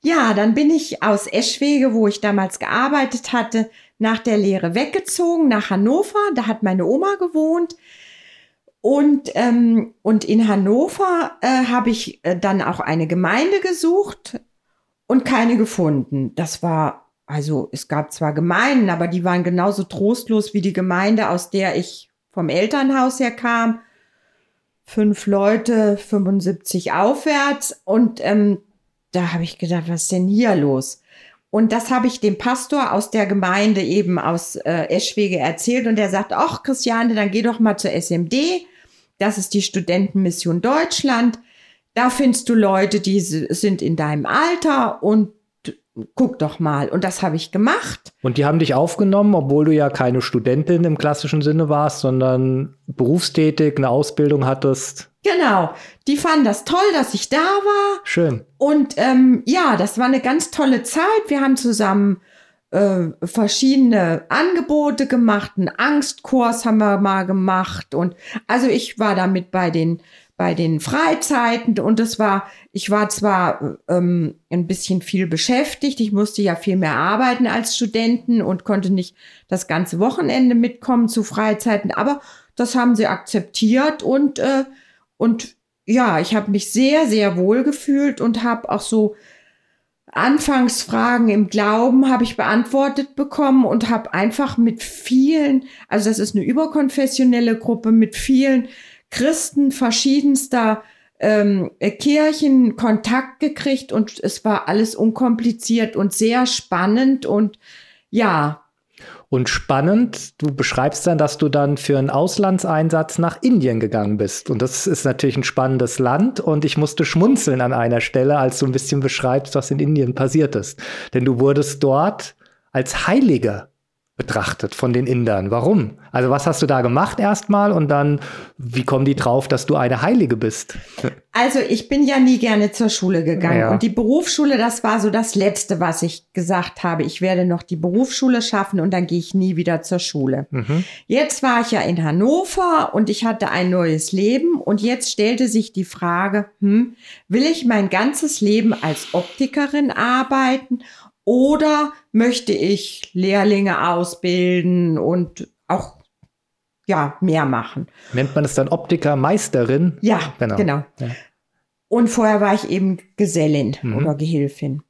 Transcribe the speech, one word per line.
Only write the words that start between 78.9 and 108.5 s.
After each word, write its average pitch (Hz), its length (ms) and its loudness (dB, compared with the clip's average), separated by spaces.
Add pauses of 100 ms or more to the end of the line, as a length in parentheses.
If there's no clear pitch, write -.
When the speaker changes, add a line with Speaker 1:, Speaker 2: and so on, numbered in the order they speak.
Speaker 1:
nicht 185 260 -2 (320)
das 185 180 -4
ganze 170 320 -4
Wochenende 254 560 2
mitkommen 240 540 0
zu 226 160 -2
Freizeiten, 214 640 -2
aber 285 300 -2 (340)
das 240 220 -2
haben 240 180 4
sie 214 140 2
akzeptiert 247 960 0
und, 277 340 2
äh, 269 260 0 (520)
und - 400 -2 (300)
ja, 214 340 2
ich 190 160 -2
habe 208 160 -2
mich 196 200 -2
sehr, 277 340 4
sehr 208 300 2
wohl 208 280 2
gefühlt 285 560 0
und 226 240 0
habe 233 260 -4
auch 208 100 -2
so 214 360 0 (920)
Anfangsfragen 240 1160 0
im 208 200 2
Glauben 233 600 2
habe 240 160 2
ich - 120 -6
beantwortet 269 800 0
bekommen 277 520 2
und 226 240 0
habe 226 240 -2
einfach 226 420 0
mit 226 260 2
vielen, 269 800 0 (240)
also 208 200 0
das 214 100 0
ist 208 160 -4
eine 196 100 0
überkonfessionelle 262 1120 2
Gruppe, 226 340 0
mit 220 240 4
vielen 262 520 2 (420)
Christen 285 600 0
verschiedenster, 254 1120 0 (380)
ähm, 202 580 2
äh, 202 120 0
Kirchen 294 840 2
Kontakt 220 640 -2
gekriegt 277 520 -2
und 214 300 -2
es - 220 -6
war 214 240 -2
alles 220 260 0
unkompliziert 226 1040 0
und 196 160 0
sehr 240 340 0
spannend 247 800 0
und 208 320 0 (520)
ja. 160 520 0 (680)